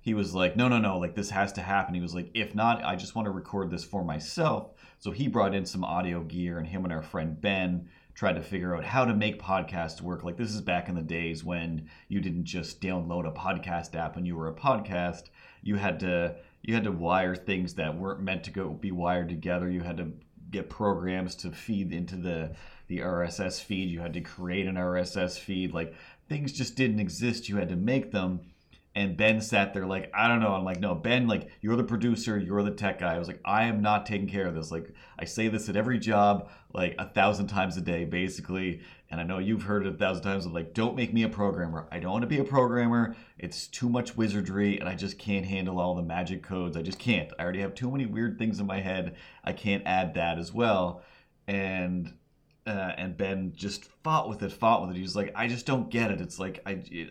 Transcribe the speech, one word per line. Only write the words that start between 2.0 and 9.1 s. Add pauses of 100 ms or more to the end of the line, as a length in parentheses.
was
like,
"If
not,
I
just
wanna
record
this
for
myself." (260)
So
he
brought
in
some
audio
gear,
and
him
and
our
friend
Ben (260)
tried
to
figure
out
how
to